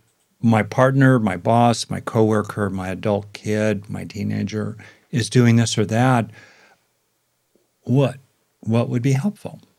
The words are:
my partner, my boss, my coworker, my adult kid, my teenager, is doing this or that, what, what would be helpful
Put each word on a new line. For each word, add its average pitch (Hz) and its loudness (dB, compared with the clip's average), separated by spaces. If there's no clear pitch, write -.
my 110 2
partner, 131 4
my 95 -2
boss, 117 0
my 98 -6
coworker, 107 0
my 95 -8
adult 101 -4
kid, 107 -4
my 95 -10
teenager, 104 -6
is 117 -2
doing 120 4
this 117 0
or 107 0
that, 120 0
what, 131 0
what 120 0
would 123 -2
be 135 0
helpful - -6